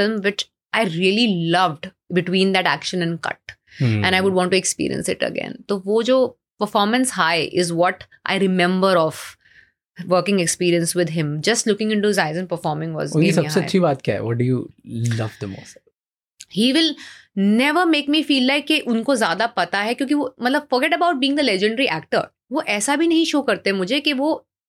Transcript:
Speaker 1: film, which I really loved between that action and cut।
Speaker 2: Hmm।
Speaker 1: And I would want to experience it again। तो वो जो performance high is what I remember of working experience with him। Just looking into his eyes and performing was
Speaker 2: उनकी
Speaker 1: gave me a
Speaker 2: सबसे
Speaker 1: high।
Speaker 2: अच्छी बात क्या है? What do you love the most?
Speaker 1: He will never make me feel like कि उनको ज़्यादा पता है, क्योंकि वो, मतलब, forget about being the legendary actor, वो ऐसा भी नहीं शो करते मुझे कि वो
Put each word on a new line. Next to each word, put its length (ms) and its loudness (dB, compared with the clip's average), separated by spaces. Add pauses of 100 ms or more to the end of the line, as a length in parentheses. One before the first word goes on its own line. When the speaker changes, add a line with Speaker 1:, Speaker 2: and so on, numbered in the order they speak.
Speaker 1:
film, 240 0
which 200 -2 (320)
I 80 2
really 720 2
loved 340 0 (280)
between 360 2
that 240 2
action 240 -4
and 160 -2
cut। 380 -10 (260)
Speaker 2:
Hmm। 220 2
Speaker 1:
And 100 2
I 100 2
would 140 2
want 140 2
to 100 2
experience 540 -4
it 160 -2
again। 360 -10
तो 180 -4
वो 160 2
जो 380 0 (220)
performance 560 0
high 400 0
is 140 0
what 220 2 (360)
I 100 0
remember 560 2
of 180 2 (920)
working 320 2
experience 580 0
with 140 0
him। 160 -2
Just 400 -2
looking 220 0
into 160 0
his 120 2
eyes 200 -2
and 120 -6
performing 480 -4
was 160 -6
Speaker 2:
उनकी 180 4
Speaker 1:
gave 0 -
me 0 -
a 40 2
Speaker 2:
सबसे 140 0
Speaker 1:
high। 140 0
Speaker 2:
अच्छी 180 0
बात 220 0
क्या 120 -2
है? 60 -4
What 140 -2
do 80 0
you 160 0 (500)
love 320 -2
the 80 -8
most? 300 -16 (800)
Speaker 1:
He 180 2
will 140 2 (480)
never 480 2
make 220 2
me 180 2
feel 240 2
like 160 0
कि 140 2
उनको 360 0
ज़्यादा 300 0
पता 320 -2
है, 160 -2
क्योंकि 200 -2
वो, 280 -2
मतलब, 260 0
forget 260 0
about 200 2
being 240 0
the 120 2
legendary 460 0
actor, 260 -2 (300)
वो 100 -2
ऐसा 340 -2
भी 120 2
नहीं 160 2
शो 180 0
करते 300 -2
मुझे 280 0
कि 120 -2
वो 360 -2 (200)